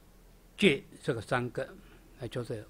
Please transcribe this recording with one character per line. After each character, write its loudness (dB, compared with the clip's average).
界 6
这 0
个 -4
三 0
个， -6
那 -8
就 -6
是 -8